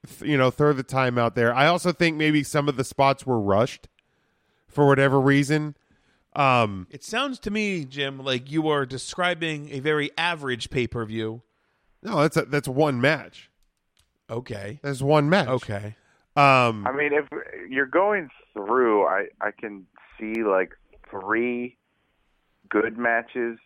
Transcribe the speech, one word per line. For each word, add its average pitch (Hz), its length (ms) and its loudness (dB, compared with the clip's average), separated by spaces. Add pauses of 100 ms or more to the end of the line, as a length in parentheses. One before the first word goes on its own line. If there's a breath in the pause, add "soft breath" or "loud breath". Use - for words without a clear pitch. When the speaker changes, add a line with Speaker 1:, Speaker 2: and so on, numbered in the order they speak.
Speaker 1:
Th-, - 240 -8
you 147 60 2
know, 127 120 4
throw 147 240 2
the 131 80 -4
time 127 380 -2
out 117 160 0
there. 120 180 2
I 135 140 4
also 175 240 2
think 165 260 0
maybe 151 240 2
some 143 260 -2
of 139 80 0
the 123 80 -2
spots 135 440 2
were 123 120 2
rushed 101 480 2 (800)
for 147 200 2
whatever 139 340 6
reason. 143 540 2 (600)
Um, 117 560 2
Speaker 2:
It 139 120 -18
sounds 254 360 -6
to 208 120 -8
me, 202 340 -2
Jim, 135 380 -6
like 131 280 -4
you 156 180 0
are 143 160 0
describing 156 880 -6
a 139 80 -8
very 147 380 -2
average 147 520 -4
pay-per-view. 113 720 -4 (640)
Speaker 1:
No, 196 180 -2
that's 156 160 2
a, 143 80 0
that's 143 220 -4
one 135 340 0
match. 131 480 -2 (800)
Speaker 2:
Okay. 117 520 -10
Speaker 1:
There's 139 220 -8
one 147 260 4
match. 175 180 2
Speaker 2:
Okay. 107 480 -6 (400)
Speaker 1:
Um, 123 520 4
Speaker 3:
I 127 40 0
mean, 147 220 -2
if 147 120 0 (440)
you're 135 160 0
going 180 440 0 (240)
through, 107 520 2
I, 95 220 0 (140)
I 104 100 -4
can 101 340 -14 (340)
see, 110 240 -4
like, 95 300 2 (360)
three 120 680 -4 (920)
good 104 280 -2
matches 117 680 -4